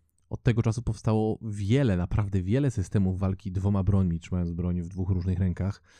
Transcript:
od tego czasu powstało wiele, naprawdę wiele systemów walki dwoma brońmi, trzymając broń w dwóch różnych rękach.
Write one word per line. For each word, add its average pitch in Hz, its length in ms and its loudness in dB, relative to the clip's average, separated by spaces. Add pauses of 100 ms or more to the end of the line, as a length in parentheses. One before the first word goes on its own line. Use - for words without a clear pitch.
(300)
od - 120 -10
tego 117 200 2
czasu 117 200 -2
powstało 110 600 0
wiele, 104 540 2
naprawdę 98 460 0
wiele 127 280 0
systemów 95 480 0
walki 95 340 -2
dwoma 98 300 0
brońmi, 92 380 2
trzymając 87 320 -2
broń 87 300 -2
w 85 60 -8
dwóch 90 220 -4
różnych 90 280 0
rękach. 92 440 -2 (180)